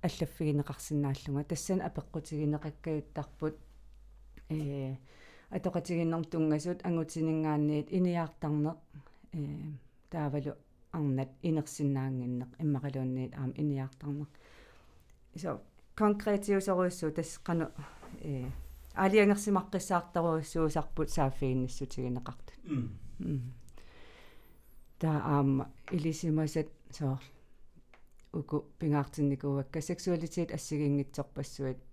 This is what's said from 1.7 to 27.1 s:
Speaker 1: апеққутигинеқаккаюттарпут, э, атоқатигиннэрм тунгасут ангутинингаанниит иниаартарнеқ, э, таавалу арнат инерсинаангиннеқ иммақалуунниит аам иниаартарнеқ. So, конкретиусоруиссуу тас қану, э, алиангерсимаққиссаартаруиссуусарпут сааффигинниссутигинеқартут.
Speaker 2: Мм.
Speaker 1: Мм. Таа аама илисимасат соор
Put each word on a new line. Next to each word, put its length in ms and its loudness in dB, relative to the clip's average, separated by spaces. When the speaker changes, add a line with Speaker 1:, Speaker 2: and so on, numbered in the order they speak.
Speaker 1:
апеққутигинеқаккаюттарпут, 1800 -4
э, 480 -4
атоқатигиннэрм 760 0
тунгасут 600 2
ангутинингаанниит 1080 2
иниаартарнеқ, 880 2
э, 40 -4
таавалу 480 -2
арнат 380 0
инерсинаангиннеқ 1160 0
иммақалуунниит 760 -2
аам 200 -4
иниаартарнеқ. 720 -2
So, 260 -6
конкретиусоруиссуу 1160 4
тас 320 -4
қану, 280 2
э, 280 -4
алиангерсимаққиссаартаруиссуусарпут 2250 4
сааффигинниссутигинеқартут. 1400 0
Speaker 2:
Мм. 260 -2
Speaker 1:
Мм. 340 -4
Таа 260 2
аама 480 4
илисимасат 760 2
соор 320 -2